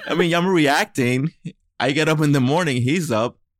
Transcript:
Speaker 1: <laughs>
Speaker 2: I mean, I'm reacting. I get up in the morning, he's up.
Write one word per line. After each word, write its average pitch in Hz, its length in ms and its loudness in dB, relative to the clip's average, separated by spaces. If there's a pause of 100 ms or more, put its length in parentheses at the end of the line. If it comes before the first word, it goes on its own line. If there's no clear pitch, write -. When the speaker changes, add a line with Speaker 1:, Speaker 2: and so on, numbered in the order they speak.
Speaker 1:
<laughs> - 60 -16
Speaker 2:
I - 80 -6
mean, 170 200 2
I'm 175 120 0
reacting. 147 880 0 (460)
I 135 140 0
get 151 160 0
up 156 120 2
in 147 120 2
the 143 80 2
morning, 135 420 0
he's 147 280 -2
up. 113 280 -2 (220)